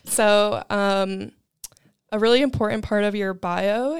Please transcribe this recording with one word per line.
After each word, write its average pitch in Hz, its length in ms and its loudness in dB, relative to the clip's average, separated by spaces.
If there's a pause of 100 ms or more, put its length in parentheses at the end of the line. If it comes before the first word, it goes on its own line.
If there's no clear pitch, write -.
So, 208 640 2
um, 196 640 -2 (800)
a 214 60 -2
really 240 240 4
important 220 420 -2
part 208 180 0
of 208 120 0
your 196 180 -4
bio 202 680 -2